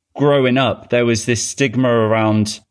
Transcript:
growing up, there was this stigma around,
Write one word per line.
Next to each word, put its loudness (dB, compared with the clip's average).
growing 2
up, -2
there 2
was 0
this -2
stigma -2
around, 0